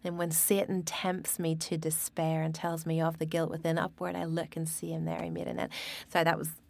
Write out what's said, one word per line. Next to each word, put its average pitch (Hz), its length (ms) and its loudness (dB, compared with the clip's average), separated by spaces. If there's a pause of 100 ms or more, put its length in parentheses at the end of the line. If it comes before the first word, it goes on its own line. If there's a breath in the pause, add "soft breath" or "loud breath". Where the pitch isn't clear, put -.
Then 175 120 -2
when 170 160 0
Satan 190 520 4
tempts - 540 -2
me 165 180 2
to 160 220 -2
despair 160 680 0
and 160 120 0
tells 165 300 -2
me 165 160 2
of 165 180 2
the 160 60 0
guilt 165 260 0
within, 165 260 0
upward 180 380 -2
I 175 80 -2
look 165 320 -2
and 160 140 -2
see 165 240 -4
him 160 100 -2
there, - 180 0
he - 80 -4
made - 200 -4
an - 100 -4
end." - 140 -4 (340 loud breath)
Sorry, 170 160 4
that 165 140 4
was 160 140 -4 (180)